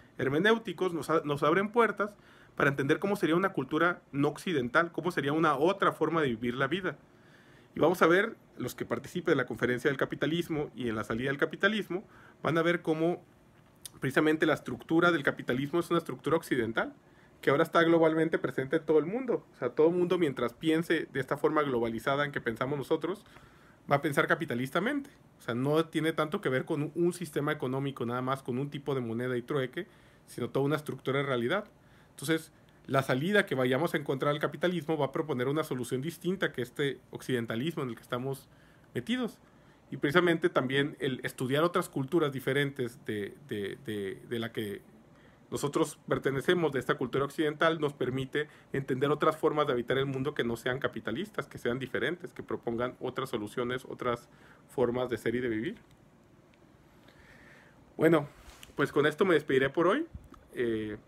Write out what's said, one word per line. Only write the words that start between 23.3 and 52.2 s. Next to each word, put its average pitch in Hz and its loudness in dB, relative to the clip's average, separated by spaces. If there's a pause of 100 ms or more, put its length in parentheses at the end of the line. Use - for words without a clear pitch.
va 143 4
a 143 0
pensar 151 2
capitalistamente. 165 -2 (280)
O - -20
sea, 120 -4
no 147 2
tiene 160 -2
tanto 151 -2
que - -2
ver 131 2
con 147 -2
un, 151 -6
un 175 0
sistema 156 -4
económico, 135 -4
nada 123 -2
más 131 -2
con 123 -4
un 143 -4
tipo 143 -6
de 135 -2
moneda 123 -4
y 120 -4
trueque, 139 -4 (380)
sino 120 -8
toda 135 0
una 147 0
estructura 139 -4
de 139 -2
realidad. 135 -2 (460)
Entonces, 160 -4 (340)
la 135 2
salida 175 2
que 143 -4
vayamos 131 0
a - 0
encontrar 147 0
al 147 -4
capitalismo 160 -2
va 147 0
a - -4
proponer 147 -2
una 151 0
solución 127 -4
distinta 170 -4
que 127 -6
este 139 -4 (100)
occidentalismo 123 -4
en 127 -4
el 113 -8
que - -20
estamos 131 -6 (460)
metidos. 226 -4 (520)
Y 139 -8
precisamente 165 4
también 139 0
el 131 -2
estudiar 135 0
otras 175 0
culturas 143 0
diferentes 135 -2
de, 104 -6 (140)
de, 101 -6
de, 101 -6
de 117 -4
la 113 -6
que 104 -6 (720)
nosotros 143 -2 (100)
pertenecemos, 143 0
de 131 0
esta 143 -2
cultura 135 -2
occidental, 156 0
nos 147 -2
permite 135 -4 (240)
entender 139 0
otras 151 2
formas 151 2
de 135 2
habitar 123 0
el 139 0
mundo 131 -2
que 135 -2
no 117 -2
sean 127 -4
capitalistas, 120 -6
que - -16
sean 151 -2
diferentes, 131 -4